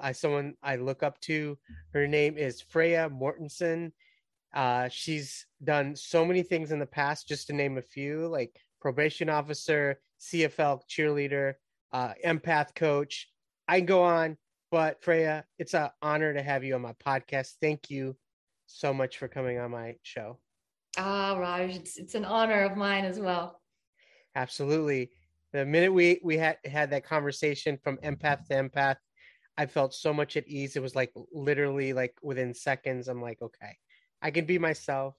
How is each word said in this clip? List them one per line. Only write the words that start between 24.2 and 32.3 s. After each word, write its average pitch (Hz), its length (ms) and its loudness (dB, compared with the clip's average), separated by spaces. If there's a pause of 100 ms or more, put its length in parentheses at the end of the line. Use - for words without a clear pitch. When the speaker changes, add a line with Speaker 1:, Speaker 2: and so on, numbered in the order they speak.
Speaker 1:
Absolutely. 139 720 0 (440)
The 139 120 0
minute 170 260 6
we, 175 320 8
we 160 140 2
had, 160 280 2
had 147 260 0
that 143 120 0
conversation 147 800 0
from 135 140 -2
empath 143 500 -2
to 143 60 -2
empath, 135 440 2 (600)
I 151 80 0
felt 139 300 0
so 151 180 0
much 147 240 0
at 147 100 -4
ease. 139 280 -6
It 135 80 -2
was, 131 120 -6
like, 127 160 0 (220)
literally, 139 600 0
like, 127 280 0
within 127 320 -4